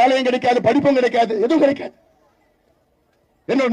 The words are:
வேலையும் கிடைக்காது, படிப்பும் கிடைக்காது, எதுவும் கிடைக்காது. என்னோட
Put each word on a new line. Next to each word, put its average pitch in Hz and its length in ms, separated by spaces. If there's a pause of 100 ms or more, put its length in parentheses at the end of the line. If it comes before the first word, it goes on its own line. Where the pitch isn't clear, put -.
வேலையும் 262 280
கிடைக்காது, 247 380
படிப்பும் 269 320
கிடைக்காது, 233 340 (120)
எதுவும் 302 200
கிடைக்காது. 277 300 (1600)
என்னோட 254 200